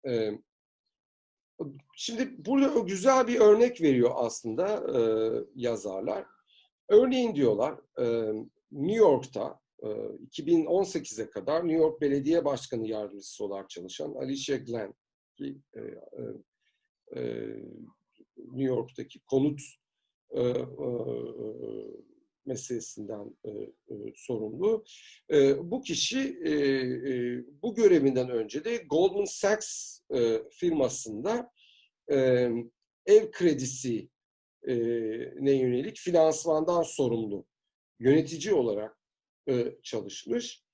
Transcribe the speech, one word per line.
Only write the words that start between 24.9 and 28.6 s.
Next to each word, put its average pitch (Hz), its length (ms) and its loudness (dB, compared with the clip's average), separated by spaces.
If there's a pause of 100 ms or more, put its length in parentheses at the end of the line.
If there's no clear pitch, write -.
E, 143 400 4
bu 269 100 -4
kişi, 269 600 -4
e, 160 80 0 (600)
e, 123 320 -4 (180)
bu 220 140 -4
görevinden 139 540 6
önce 117 360 -4